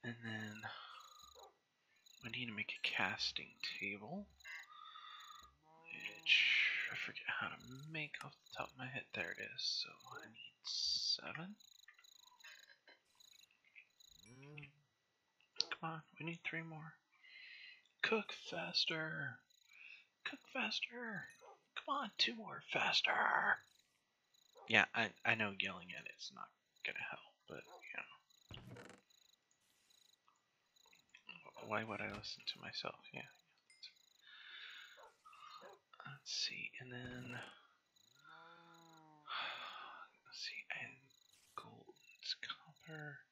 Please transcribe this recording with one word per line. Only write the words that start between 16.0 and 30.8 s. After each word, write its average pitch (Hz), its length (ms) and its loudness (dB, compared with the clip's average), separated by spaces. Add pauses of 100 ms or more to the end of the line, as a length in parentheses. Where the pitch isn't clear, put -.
we 147 60 -4
need 165 180 -2
three 160 200 -2
more. 160 300 -8 (1080)
Cook - 320 4 (160)
faster. 160 880 0 (880)
Cook - 140 -4 (140)
faster. 233 720 0 (480)
Come - 200 2
on, 262 220 2
two 233 180 8
more 214 360 -6
faster. - 880 8 (1120)
Yeah, 110 160 12 (100)
I, 113 160 6 (140)
I 113 100 10
know 107 240 4
yelling 90 380 0
at - 180 -10
it's - 180 -8
not - 140 -10 (380)
gonna - 240 -2
help, - 260 -10 (120)
but, - 160 -8 (200)
you - 140 -8
know. - 80 -6 (3500)